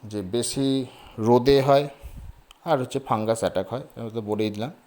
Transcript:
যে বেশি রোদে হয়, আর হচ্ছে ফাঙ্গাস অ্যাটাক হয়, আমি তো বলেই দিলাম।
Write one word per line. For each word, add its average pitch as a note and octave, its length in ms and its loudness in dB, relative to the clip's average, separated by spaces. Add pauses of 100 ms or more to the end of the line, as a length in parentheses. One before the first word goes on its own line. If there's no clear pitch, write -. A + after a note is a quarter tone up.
(120)
যে G#2 80 -6 (160)
বেশি B2+ 300 -2 (520)
রোদে B2 440 6
হয়, C#3+ 240 4 (760)
আর D#3+ 160 2
হচ্ছে B2+ 180 -6 (100)
ফাঙ্গাস A2 340 0
অ্যাটাক F#2 300 -2
হয়, C3 120 -8 (120)
আমি A2+ 200 -10
তো A2+ 140 -6
বলেই G#2+ 240 0
দিলাম। A2+ 180 -8 (140)